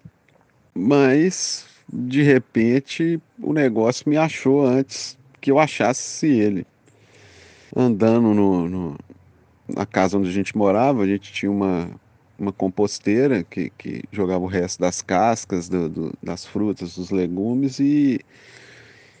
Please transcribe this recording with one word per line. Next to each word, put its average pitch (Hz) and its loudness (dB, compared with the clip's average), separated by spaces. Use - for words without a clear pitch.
mas, 139 2
de 127 -2
repente, 135 2
o - -4
negócio 120 2
me 147 2
achou 143 0
antes - -2
que 139 0
eu 143 4
achasse - -2
ele. 107 2
Andando 113 4
no, 95 2
no, 90 -6
na - -4
casa 95 2
onde 95 0
a 90 -4
gente 98 -4
morava, 107 2
a - 2
gente 98 -4
tinha - -4
uma, 95 -2
uma 98 -6
composteira 104 0
que, - -6
que - -10
jogava 92 -2
o 92 -6
resto 92 -4
das 90 -2
cascas, 95 -2
do, 87 -2
do, 82 -8
das 87 -10
frutas, 98 -6
dos 92 -10
legumes, 101 -2
e, 139 2